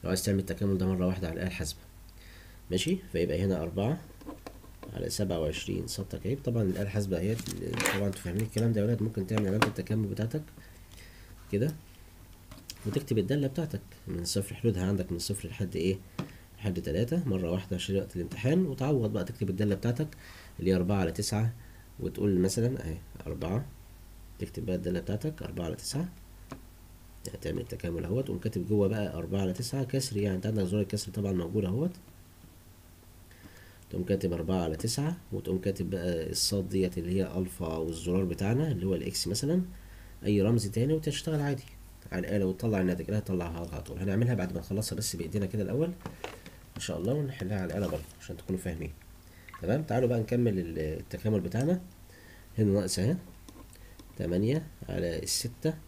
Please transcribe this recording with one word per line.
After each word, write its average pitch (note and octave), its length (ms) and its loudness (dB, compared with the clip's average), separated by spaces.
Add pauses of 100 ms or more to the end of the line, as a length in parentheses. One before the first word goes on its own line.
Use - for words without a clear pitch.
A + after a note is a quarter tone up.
لو F2+ 40 0
عايز F#2+ 160 2
تعمل G2 140 4
التكامل F#2+ 400 2
ده F#2 80 4
مرة F2+ 200 4
واحدة F#2 220 2
على E2 60 -2
الآلة E2+ 140 -2
الحاسبة، - 320 -4 (880)
ماشي؟ D#3+ 280 2 (140)
فيبقى E2+ 280 4
هنا F#2+ 220 4
أربعة G2 380 0 (920)
على E2+ 180 -4
سبعة F#2+ 300 0
وعشرين E2+ 460 -2
ص - 140 -6
تكعيب. G2 440 -4
طبعًا A#2 180 2
الآلة F#2 200 2
الحاسبة G2 380 0
هي، G#2 140 2 (600)
طبعًا G2+ 120 2
انتوا F#2+ 140 -2
فاهمين F2 220 -2
الكلام A2+ 300 2
ده G#2+ 80 4
يا G2+ 60 4
ولاد. A2+ 160 2
ممكن G#2+ 240 0
تعمل G#2+ 220 2
علامة G#2+ 180 4
التكامل G#2+ 420 0
بتاعتك A2 340 -2 (1080)
كده A#2+ 220 2 (1120)
وتكتب A2+ 320 2
الدالة C3+ 280 2
بتاعتك D3+ 340 -2 (280)
من F2 160 -4
صفر، G2 300 -2
حدودها F#2+ 320 2
عندك F#2 260 2
من E2+ 60 -2
صفر G2 300 -4
لحد - 280 -4
إيه؟ F#2 220 2 (600)
لحد F2+ 240 -2
تلاتة A#2+ 460 2
مرة F#2 220 2
واحدة F#2 260 0
عشان F#2+ 200 0
وقت F#2 200 -2
الامتحان، C3 500 2
وتعوض B2+ 460 2
بقى F#2+ 120 0
تكتب F#2+ 260 -2
الدالة G2+ 240 2
بتاعتك B2 340 0 (520)
اللي F2+ 100 4
هي F#2 60 8
أربعة F#2 200 4
على F2 160 2
تسعة، G#2+ 400 2 (480)
وتقول F#2+ 380 2
مثلًا A2+ 480 2
أهي D#2+ 100 -4 (300)
أربعة، E2+ 400 -2 (720)
تكتب - 280 -4
بقى F#2 100 2
الدالة F2+ 240 0
بتاعتك B2+ 420 -2
أربعة F2 220 -4
على E2 120 -4
تسعة، E3 320 -2 (1200)
هتعمل - 280 -2
التكامل E2+ 440 -4
أهوت، A2 260 0
وقوم F#2 80 -2
كاتب F#2 300 -2
جوه G2+ 200 6
بقى G#2 260 0
أربعة F2+ 260 0
على F#2 120 2
تسعة C3 320 -2
كسر، C3 320 0
يعني G2+ 200 4
انت F#2 100 -2
عندك G#2+ 160 2
زرار G2 200 4
الكسر G2+ 300 -2
طبعًا G2+ 200 0
موجود F#2 320 2
أهوت، B2 260 2 (2000)
تقوم F2+ 100 0
كاتب F#2+ 280 2
أربعة E2+ 300 2
على D#2 140 0
تسعة، C#3+ 400 0 (160)
وتقوم F#2 260 0
كاتب F#2 320 0
بقى E2+ 400 0
الصاد F#2 380 2
ديت F#2 300 2
اللي F2+ 220 2
هي F#2 180 0
ألفا F2 380 -2
والزرار E2+ 480 2
بتاعنا G#2 440 2
اللي F#2+ 180 0
هو F#2+ 80 4
الإكس - 340 -2
مثلًا، D#3+ 340 2 (600)
أي G2+ 180 6
رمز A2 240 6
تاني A2+ 260 2
وتشتغل D#3 480 0
عادي C#3+ 220 0 (500)
على F2+ 160 -2
الآلة G2 180 4
وتطلع G2 340 2
الناتج. F2+ 200 4
الآلة G#2 160 0
هتطلعها E2+ 480 0
لك E2+ 100 -6
على - 80 -6
طول. - 160 -8
هنعملها G#2 360 4
بعد F#2 180 0
ما F2 80 -2
نخلصها G2 360 -2
بس G#2 200 -2
بإيدينا F2 300 0
كده G#2 160 0
الأول C#3 300 0 (840)
إن - 40 -8
شاء E2+ 180 -4
الله، G#2 160 2
ونحلها A#2 460 0
على E2+ 120 -2
الآلة F#2+ 140 2
برضه D2+ 180 -2 (160)
عشان - 160 -10
تكونوا F#2 240 -2
فاهمين. D#2+ 320 -4 (720)
تمام، B2 200 2
تعالوا B2 260 4
بقى A#2 120 4
نكمل A2+ 380 4
ال-، E2 200 -2
التكامل D#2+ 640 0
بتاعنا. B2+ 400 2 (800)
هنا G#2 140 8
ناقص F#2 260 2
أهي، A#2+ 180 4 (1000)
تمانية G#2+ 500 2 (220)
على F2 340 0
الستة - 520 -2 (140)